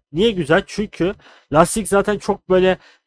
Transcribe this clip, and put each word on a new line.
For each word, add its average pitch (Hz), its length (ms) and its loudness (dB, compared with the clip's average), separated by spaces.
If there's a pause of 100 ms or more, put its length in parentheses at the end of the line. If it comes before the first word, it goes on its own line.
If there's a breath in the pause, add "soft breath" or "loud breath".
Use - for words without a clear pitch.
(120)
Niye 202 200 0
güzel? 180 360 0
Çünkü 196 460 -6 (400 soft breath)
lastik 175 340 2
zaten 202 300 0
çok - 320 -6
böyle, 185 280 2 (300 soft breath)